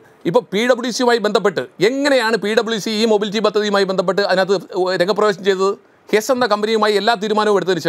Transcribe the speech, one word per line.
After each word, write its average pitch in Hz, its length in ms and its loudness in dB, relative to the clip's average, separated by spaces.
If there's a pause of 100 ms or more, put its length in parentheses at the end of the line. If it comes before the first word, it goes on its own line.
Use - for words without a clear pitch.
(300)
ഇപ്പോ 254 100 2 (120)
പി 202 180 0
ഡബ്ല്യു 247 280 -2
സിയുമായി 240 280 2
ബന്ധപ്പെട്ട് 202 380 0 (260)
എങ്ങനെയാണ് 262 540 2
പി 202 160 -2
ഡബ്ല്യു 226 260 -2
സി 226 60 -4 (100)
ഈ 226 120 2
മൊബിലിറ്റി 208 340 -2
പദ്ധതിയുമായി 202 440 0
ബന്ധപ്പെട്ട് 190 300 -2 (100)
അതിനകത്ത് 185 240 2 (460)
രംഗപ്രവേശം 202 480 0
ചെയ്തത്? 190 220 0 (420)
ഹെസ് 214 200 2
എന്ന 247 180 0
കമ്പനിയുമായി 214 480 0
എല്ലാ 214 220 0
തീരുമാനവും 214 380 0
എടുത്തതിന് 170 300 -2